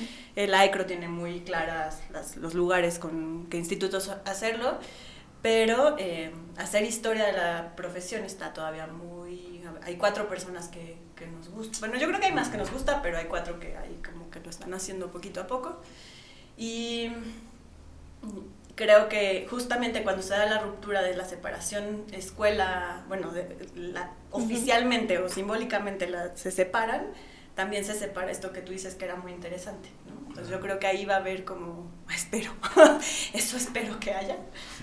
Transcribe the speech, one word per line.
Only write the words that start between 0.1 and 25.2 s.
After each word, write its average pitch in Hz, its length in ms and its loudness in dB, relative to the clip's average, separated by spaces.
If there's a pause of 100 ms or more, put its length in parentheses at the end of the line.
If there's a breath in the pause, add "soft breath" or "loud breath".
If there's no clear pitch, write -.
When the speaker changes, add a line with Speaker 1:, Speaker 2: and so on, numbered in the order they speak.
Speaker 1:
el 202 180 4
aecro 196 320 8
tiene 175 220 -6
muy 175 320 -6
claras 165 680 -4
las, - 260 -10
los 165 180 -4
lugares 175 440 4
con 165 520 -6
qué 175 80 -4
institutos 190 520 -2 (160)
hacerlo, 226 520 -2 (640 loud breath)
pero, 226 560 6
eh, 165 340 -4 (240)
hacer 202 280 2
historia 220 420 2
de 196 60 4
la 170 440 0
profesión 180 480 -6
está 160 300 -8
todavía 160 320 -6
muy, 175 760 -12 (220)
hay 175 120 -6
cuatro 208 320 2
personas 180 400 -8
que, 165 280 -12 (180)
que 165 120 -14
nos 165 240 -14
gusta, 220 300 -8
bueno, 220 180 -2
yo 302 100 4
creo 403 100 0
que 403 80 4
hay 370 60 4
más 277 160 0
que - 80 -4
nos 196 160 -2
gusta, 269 300 0
pero 170 160 -2
hay 165 80 -4
cuatro 170 340 -4
que - 160 -8
ahí - 280 -10
como 170 260 -12
que 165 100 -14
lo 175 80 -14
están 175 240 -10
haciendo 185 400 -6
poquito 180 300 -8
a 185 40 -10
poco, 262 360 -4 (760 loud breath)
y 233 540 -4 (1600 loud breath)
creo 214 340 10
que 196 400 2
justamente 240 540 0
cuando 190 200 0
se - 120 -6
da 208 120 6
la 214 140 4
ruptura 202 420 0
de 185 140 2
la 185 80 -4
separación 208 880 -4
escuela, 185 960 2
bueno, 180 220 -4
de, 175 440 -6
la, 175 360 -6 (200)
Speaker 2:
Ujú. 240 140 0
Speaker 1:
oficialmente 233 760 4
o 185 100 2